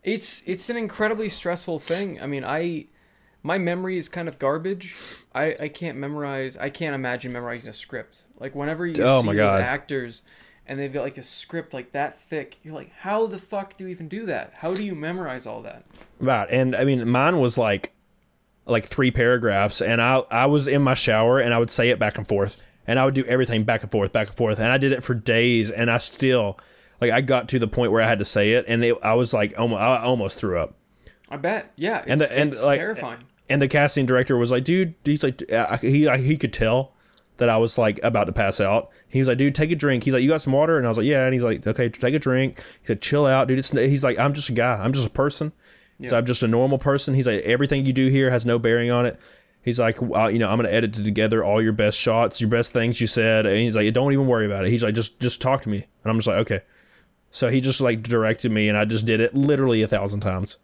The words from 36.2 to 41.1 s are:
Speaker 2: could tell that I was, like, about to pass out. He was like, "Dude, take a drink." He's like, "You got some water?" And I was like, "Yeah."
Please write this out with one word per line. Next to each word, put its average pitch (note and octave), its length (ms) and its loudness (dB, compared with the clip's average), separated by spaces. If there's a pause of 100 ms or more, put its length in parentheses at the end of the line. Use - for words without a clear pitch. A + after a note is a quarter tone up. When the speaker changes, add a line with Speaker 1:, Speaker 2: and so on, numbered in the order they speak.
Speaker 2:
could C3 160 -4
tell B2 400 0 (440)
that A#2+ 120 2
I A2 80 4
was, A2+ 200 2
like, A2 260 2
about A2 220 2
to F#2 60 -4
pass G2 300 0
out. G2+ 280 0 (200)
He C3 100 -2
was C3 80 2
like, A#2+ 100 2
"Dude, C#3 180 2
take D#3 160 0
a E3+ 40 0
drink." C3+ 280 0
He's C3 100 0
like, B2+ 100 2
"You C#3 60 4
got D#3 120 2
some C3 120 -2
water?" D#3 240 4
And B2 80 0
I A#2 40 2
was A2+ 80 0
like, A2+ 100 0
"Yeah." C3+ 180 2